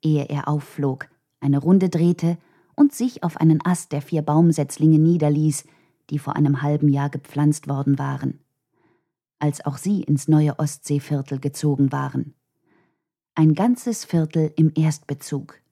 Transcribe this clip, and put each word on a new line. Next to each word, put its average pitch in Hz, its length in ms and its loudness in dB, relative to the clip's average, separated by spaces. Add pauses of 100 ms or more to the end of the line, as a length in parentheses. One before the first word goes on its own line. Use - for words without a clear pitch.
ehe 151 240 0
er 147 220 -6
aufflog, 143 640 -6 (300)
eine 139 200 0
Runde 180 300 2
drehte 170 500 0 (360)
und 285 180 4
sich - 300 -6
auf 170 140 -6
einen 156 260 4
Ast 180 280 -4
der 143 100 -4
vier 151 220 -4
Baumsetzlinge 156 760 2
niederließ, 156 680 2 (440)
die 147 80 -6
vor - 180 -8
einem 143 280 2
halben 147 260 2
Jahr 139 220 0
gepflanzt 147 560 -2
worden 139 320 -2
waren, 139 400 -6 (1000)
als 147 280 -4
auch 135 120 -6
sie 196 240 -2
ins - 260 -2
neue 151 300 2
Ostseeviertel 143 840 -4
gezogen 139 520 0
waren. 135 420 -6 (1000)
Ein 156 180 4
ganzes 233 500 -2
Viertel 156 520 -2
im 160 200 2
Erstbezug. - 840 -4 (100)